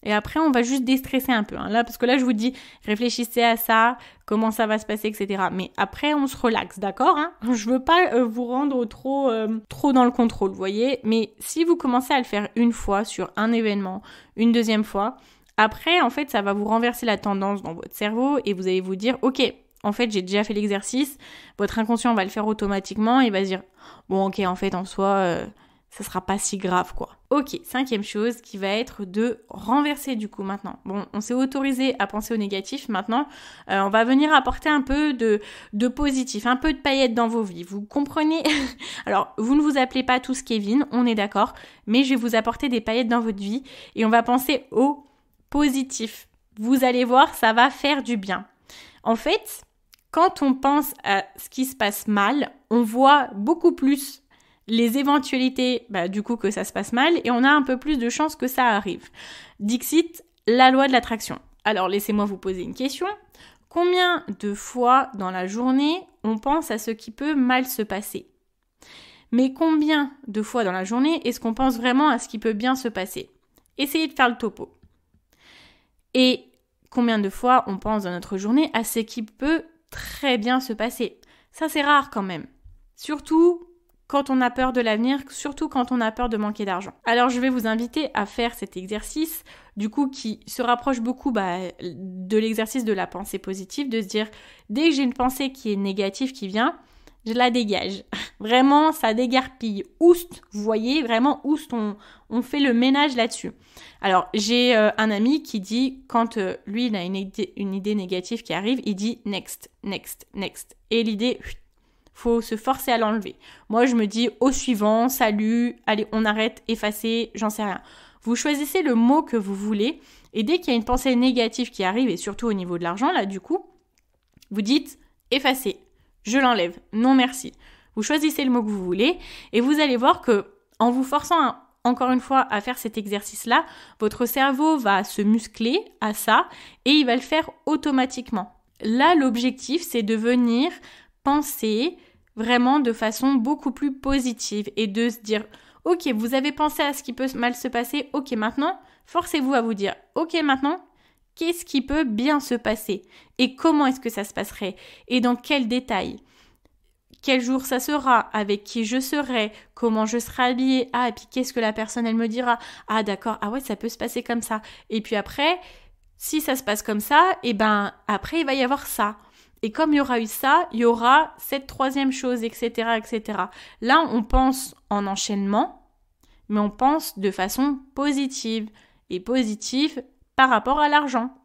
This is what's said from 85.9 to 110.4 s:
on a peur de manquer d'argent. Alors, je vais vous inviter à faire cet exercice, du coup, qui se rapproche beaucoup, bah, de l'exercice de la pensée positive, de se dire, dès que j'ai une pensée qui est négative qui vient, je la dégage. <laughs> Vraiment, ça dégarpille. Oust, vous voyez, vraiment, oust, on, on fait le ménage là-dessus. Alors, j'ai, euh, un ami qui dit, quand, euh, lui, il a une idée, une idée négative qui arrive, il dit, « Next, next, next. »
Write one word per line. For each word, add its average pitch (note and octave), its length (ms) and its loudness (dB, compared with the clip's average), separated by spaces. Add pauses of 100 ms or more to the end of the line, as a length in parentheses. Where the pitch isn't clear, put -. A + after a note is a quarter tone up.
on B3 80 0
a A3 100 0
peur B3 160 -2
de A3+ 80 -2
manquer G#3 300 -4
d'argent. F#3+ 260 -4 (140)
Alors, A#3+ 240 4
je B3 100 -2
vais B3+ 80 2
vous B3+ 180 0
inviter A#3 480 -2
à G3+ 120 0
faire A#3 300 -4
cet - 200 -12
exercice, G#3+ 720 -8 (320)
du G3+ 100 -2
coup, C4 220 -2
qui A3 380 -10
se - 140 -8
rapproche A#3+ 380 0
beaucoup, B3 320 -2
bah, F#3+ 280 -2 (220)
de F#3 560 -4
l'exercice A3 460 -2
de A3 80 0
la F#3+ 160 -2
pensée F#3+ 320 -10
positive, F#3+ 480 -8
de A3+ 140 -2
se G3 60 -6
dire, G#3+ 200 -2 (420)
dès C#4+ 200 2
que D4+ 60 2
j'ai C#4 80 2
une B3 100 0
pensée C4 400 -2
qui A3 180 -6
est G3+ 60 0
négative G3 560 -4
qui G3 160 -10
vient, A#3+ 280 0 (480)
je A3 60 -6
la B3 200 2
dégage. G#3 520 -2 (180)
<laughs> - 200 -16
Vraiment, C#4 500 6
ça A#3+ 220 0
dégarpille. A#3+ 720 -2 (160)
Oust, F4 400 4 (100)
vous G#3 100 -8
voyez, A3 420 2
vraiment, A#3 420 2
oust, D4 260 -2
on, G#3+ 240 -4 (340)
on A#3 120 -2
fait C4+ 180 -4
le C4+ 140 4
ménage C4+ 420 4
là-dessus. - 380 -2 (480)
Alors, F#3 320 2
j'ai, A#3+ 420 4
euh, G#3+ 220 6
un A3 120 2
ami A3+ 320 2
qui A3 200 -8
dit, B3+ 480 -4
quand, A3+ 260 0
euh, F#3+ 300 -4
lui, A#3 220 -4
il G#3+ 100 -2
a F3 60 -4
une F#3 120 -4
idée, G3 400 -6
une G3 180 -4
idée G3 220 -2
négative F#3 480 -4
qui - 100 -6
arrive, G#3 300 -2
il G#3 120 -2
dit, « G#3 300 -4
Next, - 440 -10 (140)
next, - 500 -10
next. » - 420 -12 (140)